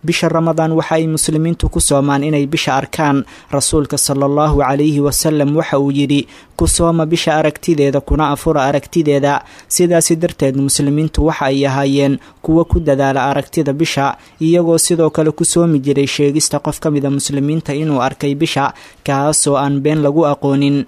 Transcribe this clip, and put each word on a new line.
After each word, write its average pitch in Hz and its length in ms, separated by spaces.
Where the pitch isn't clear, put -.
Bisha 170 240
Ramadaan 160 440
waxa 160 240
ay 160 100
muslimiintu 160 640
ku 170 120
soomaan 139 440
inay 147 220
bisha 147 300
arkaan. 139 480
Rasuulka 143 460
sallallahu 143 680
alayhi 143 360
wa 143 120
sallam 147 440
waxa 156 220
uu 139 140
yidhi, 143 340
"Ku 165 100
sooma 165 400
bisha 160 300
aragtideeda, 147 640
kuna 151 320
afura 147 320
aragtideeda." 143 760
Sidaasi 170 480
darteed, 151 400
muslimiintu 147 680
waxa 156 180
ay 139 220
ahaayeen 139 520
kuwa 160 220
ku 175 160
dadaala 135 480
aragtida 143 440
bisha, 139 440
iyagoo 165 380
sidoo 160 320
kale 156 200
ku 156 140
soomi 170 340
jiray 139 280
sheegista 143 520
qof 147 220
ka 160 100
mida 143 200
muslimiinta 143 640
inuu 151 260
arkay 131 340
bisha, 143 380
kaasoo 143 520
aan 139 240
been 151 220
lagu 147 240
aqoonin. 143 600